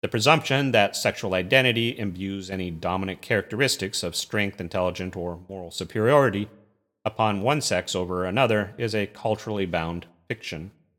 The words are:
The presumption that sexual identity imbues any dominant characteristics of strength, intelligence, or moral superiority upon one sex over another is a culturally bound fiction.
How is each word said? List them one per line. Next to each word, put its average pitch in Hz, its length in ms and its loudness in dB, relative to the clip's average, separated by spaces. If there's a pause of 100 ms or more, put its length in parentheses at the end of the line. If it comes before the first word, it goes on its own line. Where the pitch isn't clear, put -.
The - 60 -4
presumption 139 640 4
that 104 240 4
sexual 98 400 0
identity 117 640 4
imbues 98 520 -6
any 92 220 -4
dominant 92 500 -4
characteristics 107 800 0
of 85 140 -4
strength, 101 440 -2
intelligence, 90 560 -2
or 87 320 -6
moral 92 220 -12
superiority 110 800 2 (560)
upon 107 360 0
one 135 200 2
sex 90 340 -2
over 90 300 -2
another 107 520 2
is 117 160 -2
a 104 140 0
culturally 107 580 -2
bound 85 400 -2 (220)
fiction. 85 440 -10 (280)